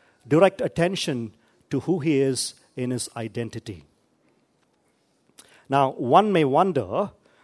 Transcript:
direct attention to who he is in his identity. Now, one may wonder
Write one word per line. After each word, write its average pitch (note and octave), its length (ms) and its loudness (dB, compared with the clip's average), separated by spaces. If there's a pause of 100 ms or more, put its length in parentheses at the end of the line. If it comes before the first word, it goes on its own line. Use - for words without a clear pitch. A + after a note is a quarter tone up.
(280)
direct F3 320 4
attention E3 760 -4 (360)
to C#3 120 -2
who E3 180 -2
he C#3 200 0
is C3+ 360 -2 (200)
in B2+ 140 -6
his B2 260 -6
identity. A2 680 -10 (1800)
Now, C3+ 220 2
one F3 400 2
may E3 140 4
wonder C#3+ 680 0 (320)